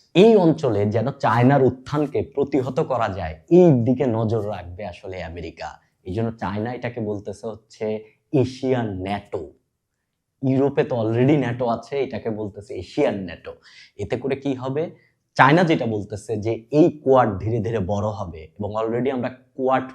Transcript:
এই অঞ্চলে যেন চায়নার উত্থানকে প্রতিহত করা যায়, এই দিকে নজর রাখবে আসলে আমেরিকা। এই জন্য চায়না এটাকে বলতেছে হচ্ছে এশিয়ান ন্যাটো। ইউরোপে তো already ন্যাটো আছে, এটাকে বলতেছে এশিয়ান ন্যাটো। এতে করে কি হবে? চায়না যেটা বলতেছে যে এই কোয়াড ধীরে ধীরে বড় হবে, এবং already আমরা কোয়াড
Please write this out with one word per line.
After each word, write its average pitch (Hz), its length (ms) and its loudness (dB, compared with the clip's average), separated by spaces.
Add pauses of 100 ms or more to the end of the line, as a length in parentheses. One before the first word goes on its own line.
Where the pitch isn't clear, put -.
(140)
এই 214 220 8
অঞ্চলে 123 500 2
যেন 113 260 -2
চায়নার 131 520 4
উত্থানকে 139 720 -2
প্রতিহত 139 440 -2
করা 117 300 -2
যায়, 87 260 -8 (140)
এই 175 220 8
দিকে 127 360 2
নজর 110 420 -2
রাখবে 92 360 -12
আসলে 92 380 -12
আমেরিকা। 82 560 -14 (240)
এই 92 100 -10
জন্য 113 240 -4
চায়না 107 360 -6
এটাকে 120 280 -8
বলতেছে 104 460 -8
হচ্ছে 110 380 -12 (460)
এশিয়ান 127 560 0 (140)
ন্যাটো। 95 500 -8 (920)
ইউরোপে 135 420 2
তো 123 180 -4
already 123 360 4
ন্যাটো 123 300 -2
আছে, 131 360 -4
এটাকে 113 260 -6
বলতেছে 104 440 -10
এশিয়ান 107 420 -2
ন্যাটো। 85 380 -12 (440)
এতে 101 200 -4
করে 135 180 -4
কি 135 200 -4
হবে? 135 360 -6 (440)
চায়না 147 280 8
যেটা 156 220 2
বলতেছে 107 520 -6
যে 113 340 -6
এই 151 320 4
কোয়াড 123 360 4
ধীরে 113 200 -2
ধীরে 113 200 -2
বড় 101 280 -2
হবে, 87 340 -8 (180)
এবং 101 100 -6 (120)
already 120 300 -2
আমরা 123 180 -4
কোয়াড - 640 -2